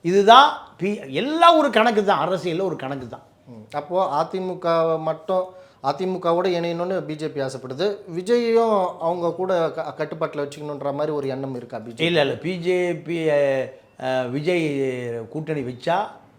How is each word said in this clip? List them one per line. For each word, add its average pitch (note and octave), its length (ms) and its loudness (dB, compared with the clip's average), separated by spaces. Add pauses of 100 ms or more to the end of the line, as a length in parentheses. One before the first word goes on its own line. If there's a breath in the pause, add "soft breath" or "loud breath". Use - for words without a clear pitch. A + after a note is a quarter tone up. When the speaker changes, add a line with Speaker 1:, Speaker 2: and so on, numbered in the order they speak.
Speaker 1:
இதுதான் G3+ 560 8 (220)
பி-, G3 300 -4
எல்லாம் D#4 480 4
ஒரு D4 120 4
கணக்கு A3 340 4
தான். F3 260 2
அரசியல்ல F3 320 -2
ஒரு F3+ 140 -2
கணக்கு C3+ 320 -8
தான். A#2+ 160 -16 (240)
Speaker 2:
ம். A2+ 240 -18
அப்போ D3 460 -2
அ D#3+ 80 2
தி F#3 140 -6
மு F#3 180 -6
கவை E3 400 2
மட்டும், D#3+ 480 -2 (400 loud breath)
அ C3+ 60 2
தி F#3 140 -4
மு F#3 120 -2
கவோட F3 280 0
இணையணும்னு E3+ 560 -2
பி D3+ 140 -8
ஜே D3+ 120 -8
பி C#3 140 -6
ஆசைப்படுது. C3 540 -4 (200)
விஜயும் A3 840 2
அவங்க E3+ 340 0
கூட F3 380 0
க-, D3+ 260 -8
கட்டுப்பாட்டுல D3+ 520 -4
வச்சுக்கணுன்ற C#3+ 440 -6
மாதிரி D3+ 180 -2
ஒரு C#3+ 160 -4
எண்ணம் C3+ 280 -6
இருக்கா A#2+ 220 -12
பி A2 120 -12
ஜே A#2 40 -14
பி? C#3 120 0
Speaker 1:
இல்ல, E3+ 160 4
இல்ல. C3+ 120 2
பி E3+ 240 -6
ஜே F3+ 380 0
பி, D#3+ 340 -4
அ, C3+ 440 0 (300)
அ, C3 200 0
விஜய் C#3+ 680 0 (380)
கூட்டணி D3+ 320 -6
வச்சா D3 460 -4 (320)